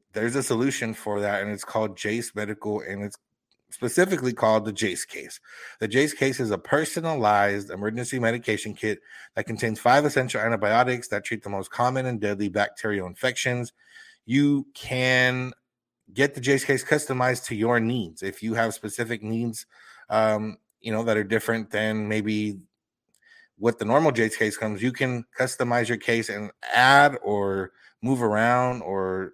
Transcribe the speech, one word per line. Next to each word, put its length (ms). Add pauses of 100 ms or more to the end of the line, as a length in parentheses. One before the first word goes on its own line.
(120)
there's 240
a 60
solution 520
for 260
that, 220
and 80
it's 140
called 340
Jace 360
Medical, 460
and 220
it's 140 (540)
specifically 600
called 320
the 80
Jace 340
Case. 340 (400)
The 80
Jace 280
Case 240
is 100
a 80
personalized 1120
emergency 480
medication 540
kit 280 (340)
that 120
contains 340
five 240
essential 360
antibiotics 680
that 160
treat 180
the 80
most 200
common 360
and 140
deadly 280
bacterial 580
infections. 640 (520)
You 500
can 800 (600)
get 220
the 60
Jace 240
Case 200
customized 600
to 80
your 260
needs. 420
If 200
you 120
have 200
specific 480
needs, 440 (440)
um, 480 (240)
you 100
know, 100
that 140
are 80
different 460
than 360
maybe 520 (960)
what 220
the 60
normal 280
Jace 240
Case 200
comes, 260
you 100
can 320 (140)
customize 500
your 80
case 320
and 220 (220)
add 500
or 500 (300)
move 200
around 600
or, 520